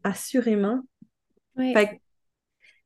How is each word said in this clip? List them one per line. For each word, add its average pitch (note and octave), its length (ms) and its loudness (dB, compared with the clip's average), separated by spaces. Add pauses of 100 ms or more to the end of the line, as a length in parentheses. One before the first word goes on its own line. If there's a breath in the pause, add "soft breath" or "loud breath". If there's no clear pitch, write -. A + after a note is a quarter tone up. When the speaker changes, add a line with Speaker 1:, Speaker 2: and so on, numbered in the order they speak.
Speaker 1:
assurément. A3 760 0 (720)
Speaker 2:
Oui. B3+ 160 -2
Speaker 1:
Fait G#3 140 4
que, G#3 80 -8
tu - 40 -20 (880 soft breath)